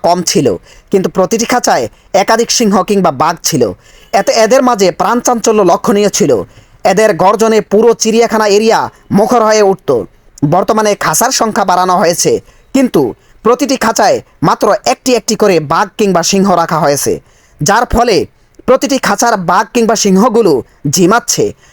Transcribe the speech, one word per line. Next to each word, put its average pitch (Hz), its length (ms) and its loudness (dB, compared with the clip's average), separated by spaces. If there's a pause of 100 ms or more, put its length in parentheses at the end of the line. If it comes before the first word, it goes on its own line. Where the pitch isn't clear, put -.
কম 175 120 0 (120)
ছিল, 156 160 0 (460)
কিন্তু 190 240 0
প্রতিটি 208 360 -2
খাঁচায় 190 320 0 (380)
একাধিক 226 260 0 (100)
সিংহ 214 160 0 (160)
কিংবা 185 200 0 (120)
বাঘ 165 120 -2 (140)
ছিল। 131 140 -2 (580)
এতে 254 120 0 (120)
এদের 254 240 2
মাঝে 202 200 0 (120)
প্রাণচাঞ্চল্য 226 600 0 (100)
লক্ষণীয় 202 480 0
ছিল। 147 140 2 (580)
এদের 214 200 2 (120)
গর্জনে 214 360 2 (140)
পুরো 226 180 4 (120)
চিড়িয়াখানা 220 440 0 (100)
এরিয়া 214 240 2 (380)
মুখর 220 300 2
হয়ে 214 220 2
উঠত। - 200 -4 (640)
বর্তমানে 208 380 0 (120)
খাঁচার 175 260 0 (100)
সংখ্যা 214 300 -2
বাড়ানো 180 320 0
হয়েছে, 165 300 0 (420)
কিন্তু 240 280 0 (420)
প্রতিটি 247 400 0
খাঁচায় 220 320 0 (320)
মাত্র 233 180 0 (260)
একটি - 260 -4
একটি 214 240 -4
করে 202 140 2 (160)
বাঘ 190 140 0 (120)
কিংবা 185 320 0
সিংহ 196 180 0 (140)
রাখা 160 220 -4
হয়েছে, 135 280 0 (480)
যার 208 240 0 (100)
ফলে 233 220 2 (520)
প্রতিটি 262 280 0 (100)
খাঁচার 220 280 -2 (160)
বাঘ 202 140 2 (100)
কিংবা 226 280 0
সিংহগুলো 202 500 2 (420)
ঝিমাচ্ছে। 190 500 0 (280)